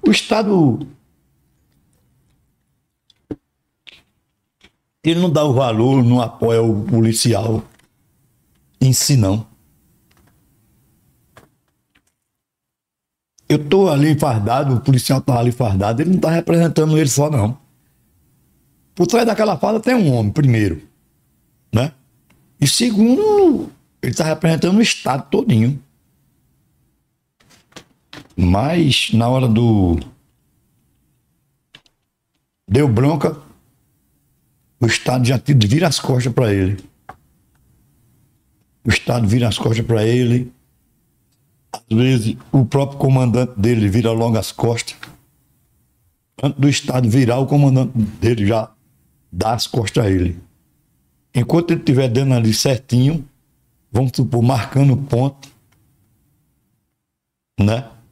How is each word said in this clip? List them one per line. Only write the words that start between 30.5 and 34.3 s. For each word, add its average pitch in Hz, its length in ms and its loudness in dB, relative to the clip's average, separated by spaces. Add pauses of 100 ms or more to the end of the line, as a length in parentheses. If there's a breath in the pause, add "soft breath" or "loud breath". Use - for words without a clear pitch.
deu 139 180 2
bronca, 143 500 0 (1400)